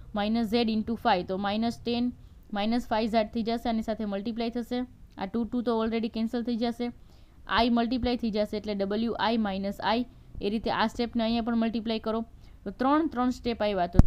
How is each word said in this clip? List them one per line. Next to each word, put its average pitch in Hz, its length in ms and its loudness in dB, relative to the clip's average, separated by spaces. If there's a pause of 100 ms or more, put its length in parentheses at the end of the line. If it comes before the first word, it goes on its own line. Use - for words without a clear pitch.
(140)
માઇનસ 214 380 0
ઝેડ 226 240 4
into 220 300 -2
five, 185 260 4
તો 190 140 -2
માઇનસ 220 380 -2
ટેન, 240 280 0 (400)
માઇનસ 220 400 0
ફાઈવ 220 240 2
ઝેડ 214 180 2
થઈ 233 140 -2
જશે, 240 200 -2
આની 226 200 -2
સાથે 220 240 -2
મલ્ટીપ્લાય 226 460 -4
થશે. 247 200 -4 (400)
આ 190 80 -4
ટુ, 226 180 -2
ટુ 240 220 -2
તો 240 160 2
already 226 340 0
કેન્સલ 226 320 -2
થઈ 240 140 0
જશે. 240 240 -2 (760)
I 240 40 6 (120)
મલ્ટીપ્લાય 240 440 0
થઈ 226 140 0
જશે 208 220 0
એટલે 208 160 -4
ડબલ્યુ 208 380 0 (140)
આઈ 233 200 2
માઇનસ 196 320 -4 (120)
આઈ. 240 160 2 (340)
એ - 140 -2
રીતે 220 160 -2
આ 180 220 2
સ્ટેપને 233 340 -2
અહીંયા 226 220 0
પણ 233 160 2
મલ્ટીપ્લાય 220 420 -2
કરો. 220 140 0 (440)
તો 202 60 -8 (100)
ત્રણ, 294 320 4
ત્રણ 247 240 2
સ્ટેપ 233 300 -2
આવ્યા. 185 280 2
તો 185 120 0